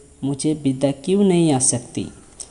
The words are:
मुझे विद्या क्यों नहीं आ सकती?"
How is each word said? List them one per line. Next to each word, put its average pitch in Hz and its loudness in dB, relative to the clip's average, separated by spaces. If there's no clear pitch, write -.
मुझे 139 -2
विद्या 139 0
क्यों 190 0
नहीं 170 4
आ 131 2
सकती?" 113 -4